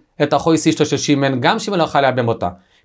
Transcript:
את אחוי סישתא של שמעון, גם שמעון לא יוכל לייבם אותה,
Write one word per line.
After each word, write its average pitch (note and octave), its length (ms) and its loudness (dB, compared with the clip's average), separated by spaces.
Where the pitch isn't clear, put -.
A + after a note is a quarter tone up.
את D3 120 0
אחוי D#3+ 240 2
סישתא D3+ 260 0
של D3 120 -2
שמעון, C#3 440 0
גם F#3+ 180 0
שמעון G3+ 200 -4
לא D#3 60 2
יוכל C#3+ 160 0
לייבם B2 280 0
אותה, A2 200 -2